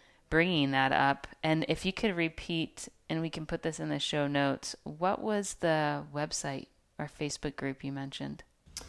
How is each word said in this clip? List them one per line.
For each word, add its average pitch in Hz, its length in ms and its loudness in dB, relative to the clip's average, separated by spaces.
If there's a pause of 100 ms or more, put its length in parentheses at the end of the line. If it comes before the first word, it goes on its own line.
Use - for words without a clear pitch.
(300)
bringing 160 400 4
that 135 220 4
up. 139 340 4 (160)
And 160 260 4
if 160 160 0
you 185 80 2
could 202 240 0
repeat, 165 720 -2 (220)
and 160 100 0
we 165 80 -2
can 156 160 -6
put 160 180 -4
this 156 160 -2
in 156 120 -4
the 147 80 0
show 147 280 0
notes, 143 480 0 (100)
what 170 360 -2
was 208 400 -2
the 151 440 2 (100)
website 147 540 -4 (300)
or 151 80 -6
Facebook 147 500 -6
group 135 280 -4
you 139 80 -4
mentioned? 139 520 -8 (440)